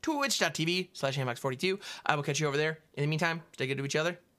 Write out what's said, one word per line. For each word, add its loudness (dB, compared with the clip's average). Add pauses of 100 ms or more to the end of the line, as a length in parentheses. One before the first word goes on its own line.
twitch 2
dot 4
T 0
V 0
slash -2
handbox -2
forty-two. 0 (260)
I 4
will -2
catch 0
you 2
over 0
there. 0 (140)
In -2
the 2
meantime, 0 (120)
stay -2
good -2
to -4
each -4
other 0 (200)